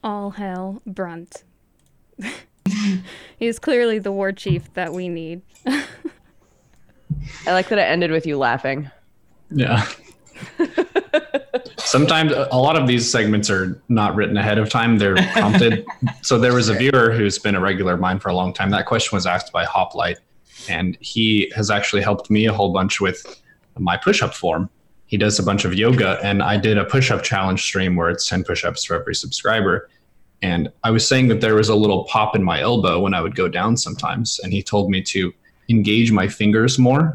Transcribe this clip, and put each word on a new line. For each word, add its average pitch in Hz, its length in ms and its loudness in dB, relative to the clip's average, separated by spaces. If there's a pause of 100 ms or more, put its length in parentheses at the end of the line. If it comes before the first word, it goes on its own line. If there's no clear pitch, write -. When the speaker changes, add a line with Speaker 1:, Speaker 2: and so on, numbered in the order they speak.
Speaker 1:
All 202 280 -6
hail 190 540 -8
Brunt. 175 580 -12 (720)
<laughs> 190 60 -14 (1120)
He 226 80 -4
is 226 120 -4
clearly 240 400 0
the 196 140 -6
war 196 180 -2
chief - 440 -4
that 170 180 -6
we 180 160 -8
need. 165 320 -10 (120)
<laughs> - 140 -14
Speaker 2:
I 277 200 -4 (1600)
like 185 220 0
that 214 100 0
it 190 40 4
ended 170 280 0
with 160 160 -2
you 147 100 -4
laughing. 135 540 -2 (600)
Speaker 3:
Yeah. 120 360 0 (720)
Speaker 2:
<laughs> - 1200 -4
Speaker 3:
Sometimes 151 540 2
a, 135 180 0
a 127 80 2
lot 147 180 4
of 135 100 2
these 120 240 2
segments 107 380 2
are 95 400 -2
not 107 260 2
written 104 220 0
ahead 104 220 2
of 107 100 0
time. 117 300 2
They're 98 180 2 (160)
prompted. 107 580 2
Speaker 2:
<laughs> - 320 -6
Speaker 3:
So - 160 0
there 123 140 4
was 120 160 2
a 110 60 2
viewer 123 360 4
who's 107 280 0
been 101 160 0
a 92 60 0
regular 92 340 0
of 87 60 -2
mine 92 180 0
for 98 100 -6
a 92 60 0
long 92 180 -2
time. 98 180 -2
That 98 140 0
question 110 320 -2
was 90 80 -2
asked 90 260 -2
by 85 140 -2
Hoplite, - 540 -2 (500)
and 90 320 -4
he 110 560 2
has 107 140 -2
actually 101 320 0
helped - 280 -2
me 107 160 4
a 107 60 2
whole 98 200 0
bunch 95 280 0
with - 400 -4 (380)
my 87 180 0
push-up - 380 0
form. 82 340 -2 (380)
He 110 100 -4
does 104 220 2
a 98 40 -2
bunch 98 220 0
of 90 80 -2
yoga, 104 500 2
and 139 200 0
I 104 160 2
did 104 180 2
a 95 80 2
push-up 131 380 2
challenge 95 400 0
stream 92 340 -2
where 85 140 0
it's - 180 -4
ten 90 160 -2
push-ups - 400 -4
for 85 160 -4
every - 140 -8
subscriber. - 760 -2 (540)
And 87 280 -2 (140)
I 113 80 2
was 110 160 2
saying 131 200 4
that 107 120 2
there 110 160 4
was 107 120 4
a 110 60 4
little 104 300 2
pop 107 320 0
in 98 80 2
my 82 160 0
elbow 95 400 0
when 98 120 0
I 87 80 0
would 80 140 -4
go 90 140 0
down 98 280 0
sometimes, 90 640 -6
and 92 120 -6
he 98 100 -2
told 101 280 0
me 95 120 0
to 92 300 -4 (360)
engage 113 440 4
my 98 160 2
fingers 110 500 2
more 139 360 4